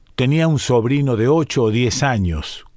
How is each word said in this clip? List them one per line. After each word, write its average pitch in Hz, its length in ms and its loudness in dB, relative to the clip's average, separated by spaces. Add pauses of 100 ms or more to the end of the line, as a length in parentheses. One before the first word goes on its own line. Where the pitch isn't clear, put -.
(160)
tenía 151 320 0
un 147 100 2
sobrino 127 560 0
de 110 140 2
ocho 147 340 0
o 110 80 2
diez 117 320 0
años, 95 640 -2 (120)